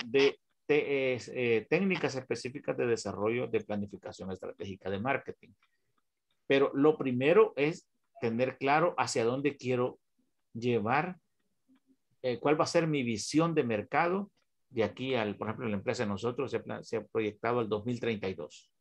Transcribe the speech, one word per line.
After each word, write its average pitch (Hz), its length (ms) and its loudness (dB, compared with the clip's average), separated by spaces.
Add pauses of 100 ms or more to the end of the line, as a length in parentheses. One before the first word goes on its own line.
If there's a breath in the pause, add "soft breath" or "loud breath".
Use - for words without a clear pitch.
de, 135 340 4 (280)
de, 135 460 2
eh, 120 140 -4
eh, 117 420 0
técnicas 175 460 2
específicas 131 600 -6
de 127 120 -2
desarrollo 107 600 -2
de 113 140 -2
planificación 101 680 -8
estratégica 92 580 -10
de 98 100 -4
marketing. - 520 -6 (960)
Pero 139 260 4
lo 151 240 4
primero 143 580 4
es 151 320 -2 (320)
tener 123 380 0
claro 151 400 2
hacia 127 260 0
dónde 131 320 0
quiero 127 440 -2 (540)
llevar, 120 640 0 (1080)
eh, 123 160 -2
cuál 151 200 2
va 160 40 4
a 156 40 0
ser 165 200 2
mi 147 160 0
visión 147 500 0
de 151 100 2
mercado 160 680 0 (380)
de 113 140 0
aquí 127 300 -4
al, 107 240 0
por 104 100 -6
ejemplo, 110 220 -6
la 101 80 -2
empresa 117 260 -2
de 104 60 -2
nosotros 117 420 -4
se 117 60 -2
ha 104 60 -6
pla-, 113 200 -10
se - 140 -6
ha 107 80 -6
proyectado 113 540 -2
al 110 100 -2
dos 104 160 -2
mil 120 140 -4
treinta 107 280 -2
y 95 60 -4
dos. - 480 -14